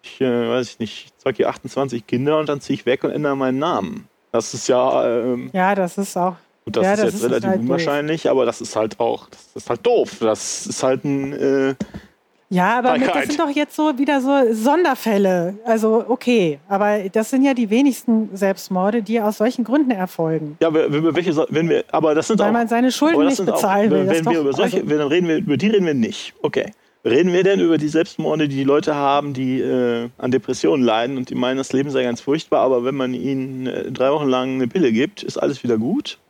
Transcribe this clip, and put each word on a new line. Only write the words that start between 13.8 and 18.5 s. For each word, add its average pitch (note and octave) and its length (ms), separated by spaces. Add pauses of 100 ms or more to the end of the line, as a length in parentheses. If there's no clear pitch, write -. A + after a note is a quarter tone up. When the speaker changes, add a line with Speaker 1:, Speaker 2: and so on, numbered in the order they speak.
Speaker 2:
wieder C#4 240
so C4 320
Sonderfälle. G#3+ 1000 (100)
Also A3 440
okay, G#3+ 500 (100)
aber G3+ 420
das A3 200
sind C4 140
ja C#4 100
die A#3 160
wenigsten A3+ 640
Selbstmorde, G3 680